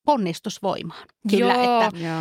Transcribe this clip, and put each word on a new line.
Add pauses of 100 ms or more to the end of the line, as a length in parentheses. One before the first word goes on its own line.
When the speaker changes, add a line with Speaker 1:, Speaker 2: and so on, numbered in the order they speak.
Speaker 1:
ponnistusvoimaan. (240)
Kyllä,
Speaker 2:
Joo.
Speaker 1:
että
Speaker 3:
Joo.